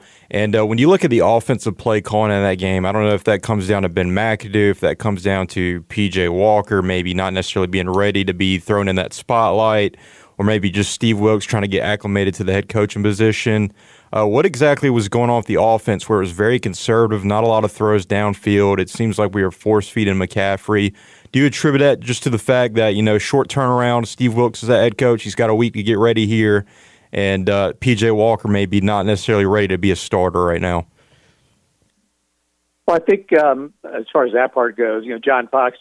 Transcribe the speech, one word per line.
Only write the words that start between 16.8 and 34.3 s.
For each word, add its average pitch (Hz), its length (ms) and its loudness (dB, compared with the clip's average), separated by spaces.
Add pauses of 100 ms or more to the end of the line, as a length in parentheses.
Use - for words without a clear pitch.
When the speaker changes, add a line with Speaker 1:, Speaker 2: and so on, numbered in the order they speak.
Speaker 1:
not 104 220 0
a - 20 2
lot 110 160 2
of 104 80 -2
throws 107 340 0
downfield? 101 720 0
It 92 120 -2
seems 110 280 -4
like 101 160 0
we 104 80 -2
were 92 100 0
force-feeding 104 640 0
McCaffrey. 98 800 -2 (380)
Do 131 80 0
you 143 60 4
attribute 139 340 0
that 143 220 4
just 117 220 -6
to 139 60 -2
the 113 80 0
fact 123 360 0
that, 110 160 2
you 104 140 0
know, 107 140 2
short 135 300 0
turnaround, 123 600 0
Steve 123 260 -2
Wilks 117 300 0
is 110 40 -6
the 120 80 4
head 110 220 2
coach, 120 260 2
he's 101 120 -10
got 113 140 0
a 107 60 2
week 113 200 0
to 107 80 -6
get 107 140 0
ready 110 300 2
here, 107 380 2 (480)
and, 98 360 0
uh, 101 300 2
P 127 160 2
J 113 160 2
Walker 107 380 0
may 101 160 2
be 98 160 0
not 101 240 0
necessarily 104 400 0
ready 101 240 2
to 92 80 0
be 95 140 0
a 87 40 2
starter 90 480 0
right 85 180 0
now? 87 260 -2 (2000)
Speaker 2:
Well, 170 120 2
I - 20 2
think, 196 320 0 (100)
um, 143 320 0 (200)
as 113 180 -8
far 139 140 2
as 110 80 -4